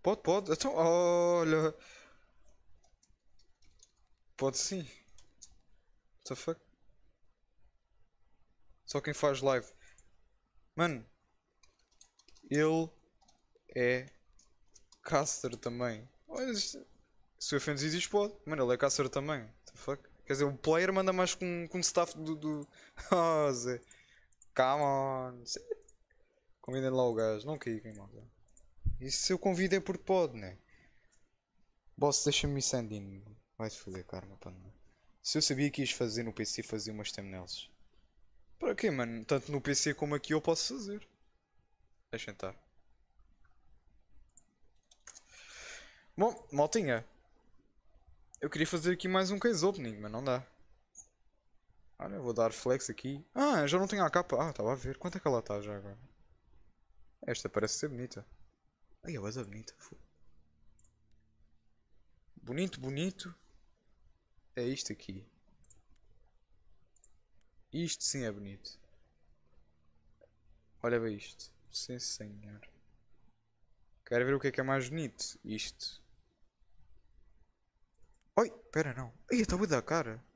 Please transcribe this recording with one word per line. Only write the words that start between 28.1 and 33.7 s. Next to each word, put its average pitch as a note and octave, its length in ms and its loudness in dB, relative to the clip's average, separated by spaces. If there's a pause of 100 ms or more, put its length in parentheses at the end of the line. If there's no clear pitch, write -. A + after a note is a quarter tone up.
Isso C3+ 220 -2
se F#3 100 4
eu F3 60 2
convido F#3+ 360 4
é F#3+ 40 4
porque F#3 240 -4
pode, E3 340 4
né? G2 200 -10 (1400)
Boss, C#3+ 260 4
deixa-me C#3+ 380 2
send A#2 320 -2
in. G2 300 -10 (340)
Vai-se A2 200 -6